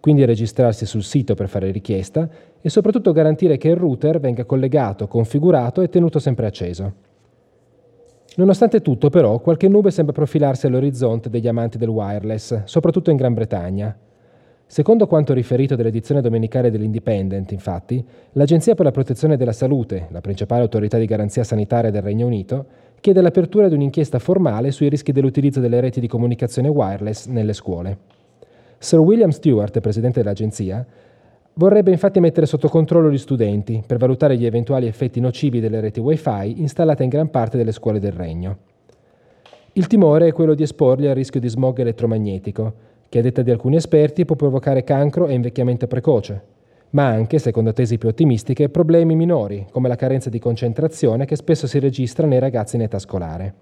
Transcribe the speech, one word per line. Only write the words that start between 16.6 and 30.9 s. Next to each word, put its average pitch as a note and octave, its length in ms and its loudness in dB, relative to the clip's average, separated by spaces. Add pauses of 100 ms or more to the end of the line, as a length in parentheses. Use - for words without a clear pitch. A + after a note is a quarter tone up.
dell'Independent, G#2+ 840 -4
infatti, G2+ 500 -6 (300)
l'Agenzia D#3 420 4
per F3 120 2
la C3+ 60 2
protezione C3+ 440 0
della A#2+ 160 0
salute, A2+ 600 -4
la E2+ 100 -12
principale G2+ 400 -2
autorità G#2+ 340 -2
di A2+ 80 2
garanzia G#2+ 400 -2
sanitaria A2 460 -2
del G#2 100 -2
Regno G#2 240 -4
Unito, B2 400 -4 (360)
chiede F#3+ 200 4
l'apertura F#3 480 4
di E3 60 2
un'inchiesta C#3+ 440 0
formale C#3 520 0
sui C#3+ 180 0
rischi C#3+ 240 -2
dell'utilizzo C3+ 480 0
delle A#2+ 200 2
reti B2+ 200 -2
di A#2+ 80 -4
comunicazione A#2+ 600 -2
wireless G#2+ 580 -2
nelle A2 260 -2
scuole. F#2+ 460 -8 (840)
Sir - 180 4
William G3+ 280 6
Stewart, A2+ 520 0
presidente A2+ 420 0
dell'agenzia, G#2 640 -4 (680)